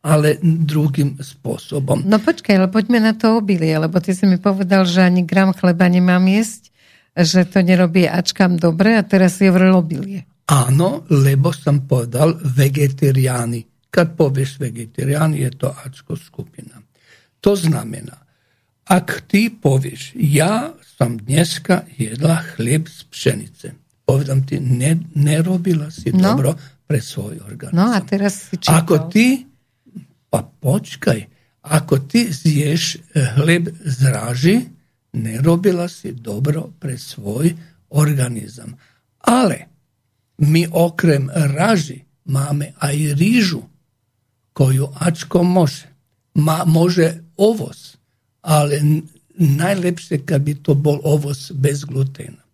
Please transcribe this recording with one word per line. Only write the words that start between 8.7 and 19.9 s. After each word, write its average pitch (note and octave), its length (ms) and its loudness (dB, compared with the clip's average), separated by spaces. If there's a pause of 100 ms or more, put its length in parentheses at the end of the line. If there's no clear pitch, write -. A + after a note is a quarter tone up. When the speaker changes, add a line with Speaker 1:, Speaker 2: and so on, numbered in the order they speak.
Speaker 2:
a G#3+ 80 2
teraz F#3 360 2
je G3 100 4
vraj F#3 240 4
obilie. F3 540 -2 (200)
Speaker 1:
Áno, C#3 600 2
lebo C#3 420 4
som D3 320 0
povedal C3 560 0 (480)
vegetariáni. B2+ 800 -2 (220)
Keď E3+ 240 2
povieš C3+ 480 -2
vegetarián, C3 760 -4
je C#3 160 -4
to - 220 -6
ačko - 420 -16
skupina. - 640 -16 (640)
To G3+ 160 2
znamená, D#3 640 -4 (680)
ak - 400 -2
ty G#3+ 240 0
povieš, - 640 -4